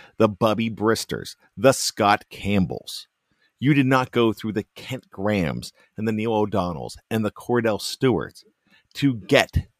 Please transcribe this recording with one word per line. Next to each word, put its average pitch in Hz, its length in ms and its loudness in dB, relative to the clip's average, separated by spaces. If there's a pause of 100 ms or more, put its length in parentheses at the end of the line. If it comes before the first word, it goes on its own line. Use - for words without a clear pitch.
(180)
the 110 120 4
Bubby 110 400 0
Bristers, 104 640 -4 (220)
the 123 140 4
Scott - 580 2
Campbells. - 800 -4 (520)
You 139 140 2
did 139 120 4
not 131 260 2
go 113 220 4
through 107 200 -8
the 101 120 -4 (100)
Kent - 340 -14
Grahams 87 640 -2 (240)
and 107 120 -6
the 113 40 -2
Neil 110 220 -2
O'Donnells 92 640 -2 (120)
and 110 140 -2
the 104 80 -2
Cordell 113 500 -2
Stewarts - 640 -2 (520)
to 139 200 0
get - 520 2 (120)